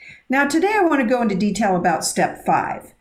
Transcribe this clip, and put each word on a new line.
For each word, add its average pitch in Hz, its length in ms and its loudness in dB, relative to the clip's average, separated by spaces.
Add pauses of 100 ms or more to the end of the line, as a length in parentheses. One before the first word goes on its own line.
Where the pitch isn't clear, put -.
(280)
Now, 277 180 2
today 330 300 0
I 403 80 2
want 294 160 2
to 226 80 0
go 247 140 0
into 208 120 0
detail 202 400 0
about 175 300 0
step - 420 -4
five, - 540 -2